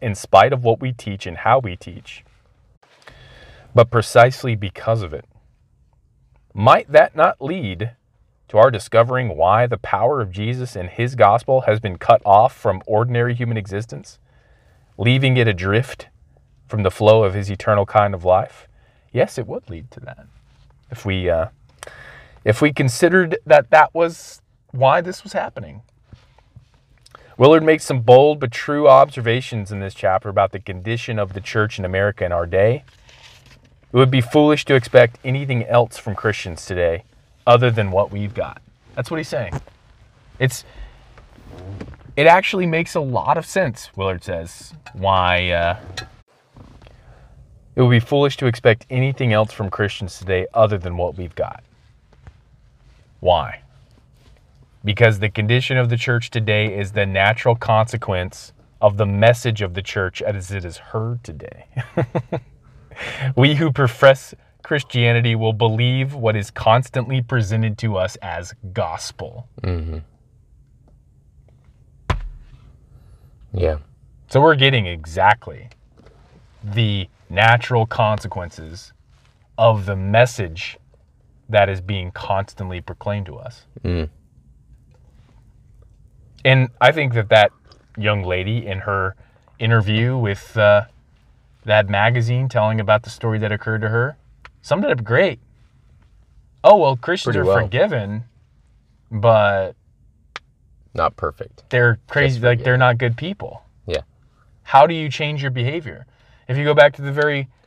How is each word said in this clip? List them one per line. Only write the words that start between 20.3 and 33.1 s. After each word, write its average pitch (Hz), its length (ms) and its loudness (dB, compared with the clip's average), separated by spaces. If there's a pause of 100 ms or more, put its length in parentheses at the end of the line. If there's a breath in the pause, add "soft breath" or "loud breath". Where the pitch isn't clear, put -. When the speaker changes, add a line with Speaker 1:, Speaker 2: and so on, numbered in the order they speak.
Speaker 1:
If - 160 -14
we, 92 240 -4
uh, 80 180 0 (960 loud breath)
if 107 180 2
we 151 120 2
considered 165 720 2
that 147 240 6
that 156 240 6
was 170 480 -4 (300)
why 135 300 2
this 185 220 -10
was 202 100 -18
happening. 113 480 -10 (1600 soft breath)
Willard 151 260 8
makes 156 200 2
some 135 180 -2
bold 135 380 6
but 127 120 -6
true 147 360 0
observations 127 840 2
in 101 100 -8
this 98 120 -10
chapter 95 360 -2
about 98 240 0
the 98 60 -10
condition 107 600 -8
of 95 140 -4
the 98 80 -10
church 107 360 -2
in 101 80 -8
America 95 400 -2
in 87 60 -4
our 85 140 -2
day. 104 380 0 (1080 soft breath)